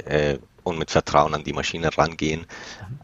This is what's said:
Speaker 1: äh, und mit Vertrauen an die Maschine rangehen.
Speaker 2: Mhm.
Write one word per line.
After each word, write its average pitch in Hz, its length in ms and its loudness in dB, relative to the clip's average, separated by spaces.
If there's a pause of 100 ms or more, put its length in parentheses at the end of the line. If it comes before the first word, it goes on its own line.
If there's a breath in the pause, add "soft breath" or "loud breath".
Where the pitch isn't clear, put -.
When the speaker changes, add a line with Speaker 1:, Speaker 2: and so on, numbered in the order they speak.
Speaker 1:
äh, 73 340 2 (240)
und 85 140 -2
mit 78 140 -4
Vertrauen 78 420 4
an 76 100 -4
die 73 100 -4
Maschine 78 440 -2
rangehen. 78 440 0
Speaker 2:
Mhm. - 640 -14